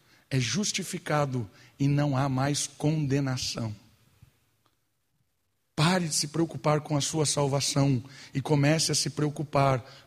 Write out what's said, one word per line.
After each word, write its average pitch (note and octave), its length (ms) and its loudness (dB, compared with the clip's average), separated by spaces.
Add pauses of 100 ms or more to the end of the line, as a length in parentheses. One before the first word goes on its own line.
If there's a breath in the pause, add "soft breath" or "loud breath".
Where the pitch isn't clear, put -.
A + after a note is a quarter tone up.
(280 soft breath)
é C3+ 100 -2
justificado D3 1120 -2 (280 loud breath)
e C#3 100 2
não C#3+ 300 2
há C#3 100 0
mais C3+ 380 -2
condenação. C3+ 1080 -2 (2000)
Pare F3 320 2
de D3+ 80 -4
se - 140 -2
preocupar D3+ 540 0
com D3+ 160 -2
a - 20 2
sua D#3 240 0
salvação C#3 800 2 (300 loud breath)
e C3+ 80 -2
comece D3+ 500 2
a - 20 0
se - 140 0
preocupar C#3+ 720 0 (260 loud breath)